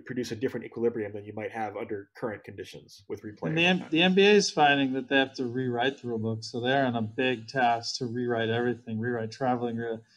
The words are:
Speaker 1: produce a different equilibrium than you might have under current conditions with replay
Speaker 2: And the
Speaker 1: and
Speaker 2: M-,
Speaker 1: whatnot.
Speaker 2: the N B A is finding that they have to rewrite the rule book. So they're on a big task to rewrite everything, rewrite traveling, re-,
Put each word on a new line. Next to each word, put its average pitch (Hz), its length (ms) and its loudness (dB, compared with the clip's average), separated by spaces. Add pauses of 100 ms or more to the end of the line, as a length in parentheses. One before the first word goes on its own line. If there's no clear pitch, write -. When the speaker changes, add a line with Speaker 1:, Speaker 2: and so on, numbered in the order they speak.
Speaker 1:
produce 120 260 -6
a 117 40 -4
different 117 300 -4
equilibrium 113 480 -2
than 104 100 -10
you 104 100 -14
might 107 180 -6
have 107 260 -6
under 107 380 -8
current 107 280 -8
conditions - 640 -16
with 104 160 -10
replay 107 240 -8
Speaker 2:
And 156 100 0
the 170 80 4
Speaker 1:
and 180 40 6
Speaker 2:
M-, 185 80 4
Speaker 1:
whatnot. - 140 -6
Speaker 2:
the 160 120 4
N 185 120 4
B 196 100 8
A 208 60 8
is 202 200 6
finding 143 420 4
that 131 160 -4
they 139 80 4
have 135 160 2
to 131 120 -4
rewrite 123 560 0
the 120 80 -6
rule 113 100 -2
book. 113 240 -4
So - 160 -6
they're 131 260 2
on 120 100 0
a 117 60 0
big 113 460 -2
task 120 500 0
to 131 80 -4
rewrite 117 440 0
everything, 117 500 -2
rewrite 113 320 -2
traveling, 120 460 -2
re-, 113 220 -4 (180)